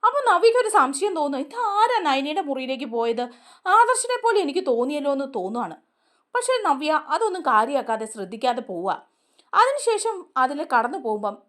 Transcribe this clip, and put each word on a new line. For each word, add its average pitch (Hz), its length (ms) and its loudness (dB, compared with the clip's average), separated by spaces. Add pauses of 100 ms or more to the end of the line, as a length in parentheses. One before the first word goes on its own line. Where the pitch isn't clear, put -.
അപ്പോൾ 508 260 2
നവ്യയ്ക്കൊരു 453 360 4
സംശയം 359 460 2
തോന്നുന്നു, 285 320 -2
"ഇതാരാ 440 640 0
നയനയുടെ 285 300 -2
മുറിയിലേക്ക് 262 440 -6
പോയത്? 233 360 -2 (460)
ആദർശിനെ 480 560 4
പോലെ 466 160 4
എനിക്ക് 339 260 -2
തോന്നിയല്ലോ" 277 480 0
എന്ന് 269 220 -6
തോന്നുവാണ്. 190 400 -6 (600)
പക്ഷേ 494 280 0
നവ്യ 302 440 0
അതൊന്നും 370 340 -2
കാര്യമാക്കാതെ 226 640 0
ശ്രദ്ധിക്കാതെ 226 560 -4
പോവുക. 185 460 -6 (460)
അതിനുശേഷം 453 720 0 (120)
അതിൽ 285 300 0 (100)
കടന്നു 247 200 0
പോകുമ്പം 214 400 -4 (120)